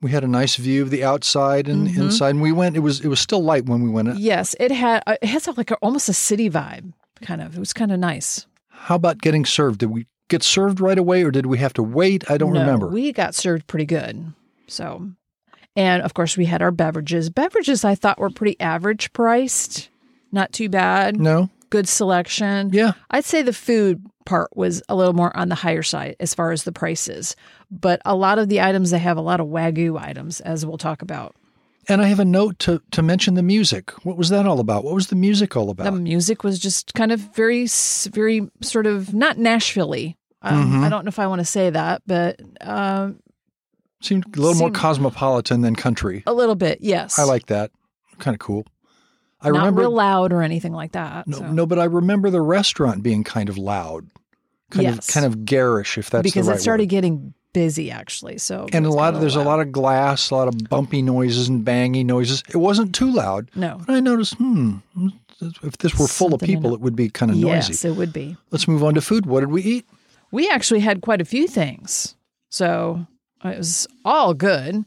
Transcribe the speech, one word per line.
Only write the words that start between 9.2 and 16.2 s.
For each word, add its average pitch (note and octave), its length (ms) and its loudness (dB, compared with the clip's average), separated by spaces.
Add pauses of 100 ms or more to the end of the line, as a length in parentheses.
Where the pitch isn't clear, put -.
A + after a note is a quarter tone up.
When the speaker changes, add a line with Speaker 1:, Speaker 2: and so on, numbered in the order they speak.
Speaker 1:
served? B2+ 340 0
Did A2+ 100 0
we A2+ 160 -6 (220)
get E3 160 0
served G3 360 2
right F#3+ 180 4
away F3+ 260 4
or D3+ 80 2
did C3 160 0
we C3 100 0
have C3 160 0
to - 80 0
wait? E3+ 480 2
I D3 80 2
don't D#3+ 160 2
Speaker 2:
No, F3 60 4
Speaker 1:
remember. C3 280 2
Speaker 2:
we B3+ 240 -2
got - 220 -2
served E3+ 320 -2
pretty D#3 200 -4
good. D3 460 -4 (360)
So, - 420 -12 (640)
and F#3 280 2
of C#3+ 100 -6
course E3+ 240 -2